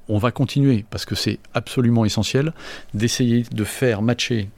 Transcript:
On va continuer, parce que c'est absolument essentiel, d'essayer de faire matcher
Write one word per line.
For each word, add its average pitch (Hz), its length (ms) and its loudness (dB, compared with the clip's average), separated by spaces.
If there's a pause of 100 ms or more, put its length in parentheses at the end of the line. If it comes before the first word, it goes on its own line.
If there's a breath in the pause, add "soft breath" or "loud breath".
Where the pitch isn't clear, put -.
On 104 100 2
va 120 120 2
continuer, 135 580 2
parce - 160 -8
que - 100 -6
c'est 107 240 -2 (140)
absolument 117 520 2
essentiel, 131 500 0 (400 loud breath)
d'essayer 117 580 2
de 110 120 -2
faire 110 360 0
matcher 113 580 0